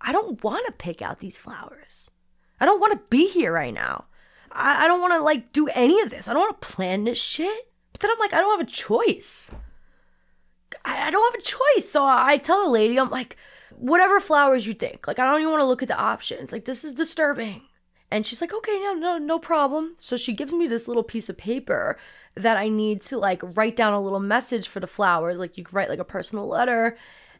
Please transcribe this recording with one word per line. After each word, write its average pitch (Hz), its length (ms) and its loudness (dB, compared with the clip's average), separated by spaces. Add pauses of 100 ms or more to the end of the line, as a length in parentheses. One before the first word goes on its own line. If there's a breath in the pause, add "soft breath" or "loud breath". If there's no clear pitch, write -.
I 247 100 -4
don't 359 320 -2
wanna 349 340 -4
pick - 240 -10
out - 180 -8
these - 180 -14
flowers. - 720 -18 (500)
I 269 60 2
don't 381 160 4
wanna 415 280 2
be 320 200 4
here 294 240 0
right 139 200 -2
now. 64 320 -8 (460 soft breath)
I, 285 320 2
I 320 40 6
don't 359 120 4
wanna, 359 220 2
like, 294 320 0
do 294 140 2
any 294 340 4
of 269 80 0
this. - 180 -12
I 226 60 -4
don't 302 80 2
wanna 415 140 0
plan 190 500 -4
this 240 160 -2
shit. 427 500 -4 (220)
But - 80 -20
then 415 100 2
I'm 453 80 -2
like, 415 140 0
I - 60 2
don't 403 200 2
have 254 80 -4
a - 20 -12
choice. - 840 -2 (1300)
I, 277 240 -4
I - 40 -2
don't 453 220 4
have 440 60 -8
a - 60 -6
choice. 539 440 2
So 285 140 4
I, 262 280 6
I 294 60 6
tell 370 260 2
the 349 60 2
lady, 226 300 4
I'm 262 100 2
like, 240 280 -8 (400 loud breath)
"Whatever 370 420 6
flowers 269 480 4
you 220 60 -4
think. - 340 -8
Like, - 120 -4
I 254 60 2
don't 285 140 4
even 320 120 0
wanna 302 140 2
look 254 160 2
at 254 60 -4
the 254 100 -2
options. - 540 -4
Like, 240 140 -10
this 254 180 -8
is 294 100 -12
disturbing." 240 680 -4 (480)
And 214 160 -2
she's - 160 -8
like, 339 120 -6
"Okay, 427 260 -2
no, 403 140 -4
no, 339 240 -2
no 320 220 -2
problem." 320 580 0
So - 200 -6
she 233 160 -4
gives 277 200 -6
me 339 140 0
this 233 200 -4
little 240 160 0
piece 226 260 -8
of - 80 -10
paper 196 600 -4 (380 loud breath)
that 220 220 2
I 202 100 -2
need 214 360 -2
to, 269 140 -6
like, 190 240 0 (140)
write 226 200 0
down 214 180 2
a 202 80 0
little 196 180 -2
message 220 480 -2
for - 120 -10
the 180 80 -8
flowers. 175 520 0
Like, 175 180 -10
you 180 60 -14
could 175 100 -20
write, 190 160 0
like, 156 100 -4
a 175 40 -6
personal 202 440 -8
letter. 233 500 0 (420 loud breath)